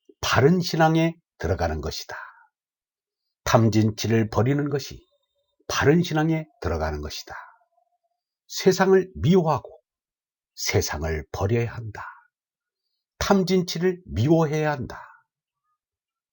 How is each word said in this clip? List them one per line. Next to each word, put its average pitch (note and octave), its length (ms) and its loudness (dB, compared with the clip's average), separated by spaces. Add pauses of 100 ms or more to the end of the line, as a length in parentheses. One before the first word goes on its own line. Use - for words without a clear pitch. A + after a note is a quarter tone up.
(200)
바른 E3 400 2
신앙에 E3 560 2 (220)
들어가는 E2 420 -4
것이다. - 360 -10 (1300)
탐진치를 A2 880 2
버리는 C#3+ 400 0
것이 - 340 -8 (640)
바른 D3+ 340 2
신앙에 D#3 440 -2 (140)
들어가는 D#2 400 -4
것이다. - 340 -12 (1120)
세상을 F#3+ 680 2
미워하고 D#3 640 2 (760)
세상을 D#2+ 800 -2
버려야 A#2 400 -2
한다. A2 320 -12 (1120)
탐진치를 F3+ 840 0
미워해야 D3+ 640 0
한다. C3 300 -8 (1300)